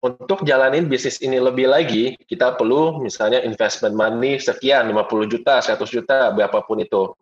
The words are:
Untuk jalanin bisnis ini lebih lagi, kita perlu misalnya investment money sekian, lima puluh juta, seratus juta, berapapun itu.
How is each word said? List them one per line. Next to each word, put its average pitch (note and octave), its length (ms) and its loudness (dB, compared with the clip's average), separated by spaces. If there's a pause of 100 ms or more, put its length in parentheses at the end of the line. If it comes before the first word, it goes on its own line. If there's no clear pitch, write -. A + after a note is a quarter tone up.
Untuk B2+ 400 -4
jalanin C3+ 400 4
bisnis C3+ 360 -4
ini C3 200 0
lebih B2+ 240 2
lagi, C3 480 2 (160)
kita B2 320 0
perlu D3 400 0
misalnya A2+ 400 0
investment G#2+ 560 -2
money A#2 400 0
sekian, B2+ 480 0
lima G#2+ 240 -2
puluh G#2+ 160 0
juta, A#2 400 0
seratus G#2+ 240 -2
juta, A#2+ 440 0
berapapun G#2+ 480 0
itu. G2 280 0 (120)